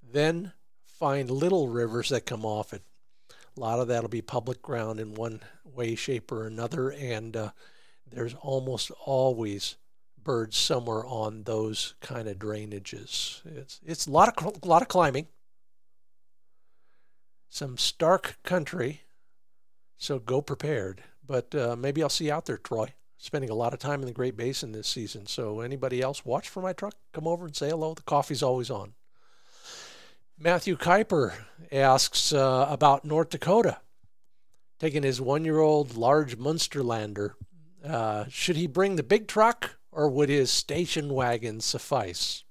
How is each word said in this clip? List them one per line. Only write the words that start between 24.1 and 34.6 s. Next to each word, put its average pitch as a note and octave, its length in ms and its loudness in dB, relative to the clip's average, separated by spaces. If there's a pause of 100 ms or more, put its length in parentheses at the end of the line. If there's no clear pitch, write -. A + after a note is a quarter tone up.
Great B2 240 -4
Basin B2 340 -4
this G#2+ 160 -10
season, G#2 400 -8
so G#2+ 340 -6
anybody B2+ 400 -4
else C3+ 240 -4
watch C3 240 -2
for F#3 140 -10
my F#3 100 -4
truck, G3+ 220 -8 (180)
come D#3 140 -6
over E3+ 200 -2
and D3 100 -10
say C#3+ 140 -2
hello. D#3+ 240 -2
The - 80 -18
coffee's C#3+ 400 0
always B2+ 280 0
on. G#2 220 -8 (1500)
Matthew E3+ 380 2
Kuiper F3 560 4 (400)
asks, C3+ 600 4
uh, C3+ 360 4
about C#3+ 360 6
North D#3 260 0
Dakota, F3+ 480 2 (1000)